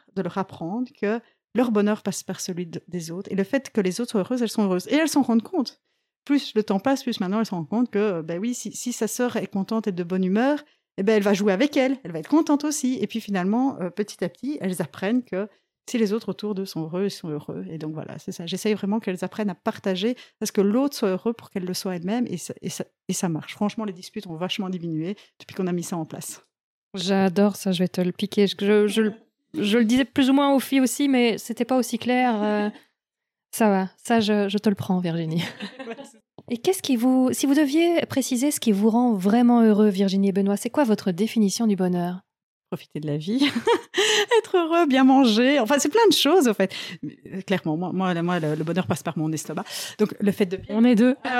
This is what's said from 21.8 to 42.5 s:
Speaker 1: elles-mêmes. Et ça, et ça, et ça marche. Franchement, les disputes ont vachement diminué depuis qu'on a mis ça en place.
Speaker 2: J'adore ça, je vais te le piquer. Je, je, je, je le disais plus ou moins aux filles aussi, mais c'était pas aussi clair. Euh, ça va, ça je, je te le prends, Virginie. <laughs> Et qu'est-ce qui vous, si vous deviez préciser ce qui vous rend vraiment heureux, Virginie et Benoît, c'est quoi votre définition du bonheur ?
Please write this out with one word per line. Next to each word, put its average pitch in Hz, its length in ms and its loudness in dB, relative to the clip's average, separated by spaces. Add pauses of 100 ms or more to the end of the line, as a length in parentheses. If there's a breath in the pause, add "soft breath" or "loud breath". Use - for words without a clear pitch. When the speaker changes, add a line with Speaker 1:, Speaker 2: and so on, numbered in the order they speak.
Speaker 1:
elles-mêmes. 202 320 -2
Et 175 80 -6
ça, - 260 -12
et 185 60 -8
ça, - 160 -8 (240)
et 190 40 -2
ça 185 160 -2
marche. 151 260 -6
Franchement, 214 300 -4
les 202 80 -6
disputes 185 340 -14
ont 165 100 -10
vachement 185 320 -4
diminué 170 480 -4 (240 soft breath)
depuis - 140 -20
qu'on 190 120 -2
a 180 60 -2
mis 175 100 -2
ça 175 140 -8
en 160 80 -6
place. - 380 -14 (520)
Speaker 2:
J'adore 190 640 2
ça, 190 160 -2
je 175 80 0
vais 180 80 2
te - 120 -4
le 180 120 0
piquer. 202 340 0
Je, 180 140 -2
je, 208 280 4
je, 214 140 0 (600)
je 208 160 2
le 240 60 6
disais 254 200 4
plus 262 260 2
ou - 20 4
moins 277 220 4
aux 262 60 4
filles 269 200 2
aussi, 269 280 2
mais 240 300 4
c'était - 260 -6
pas 254 120 0
aussi 240 220 0
clair. 247 440 2
Euh, 208 280 0 (800 loud breath)
ça 220 180 2
va, 190 280 2
ça 233 240 2
je, 208 280 2
je 202 100 0
te 220 100 0
le 196 60 4
prends, 185 260 0
Virginie. 170 480 -2
<laughs> - 1000 -16
Et 240 60 -4
qu'est-ce 359 260 0
qui 262 140 2
vous, 254 360 4
si - 140 -2
vous 277 80 4
deviez 311 520 2
préciser 254 440 0
ce - 100 -2
qui 226 120 2
vous 202 160 2
rend 240 240 4
vraiment 233 480 4
heureux, 214 300 6
Virginie 196 380 2
et 190 40 2
Benoît, 196 240 0
c'est 233 140 -6
quoi 294 140 2
votre 202 260 0
définition 214 560 0
du 202 100 2
bonheur ? 180 440 -2 (500)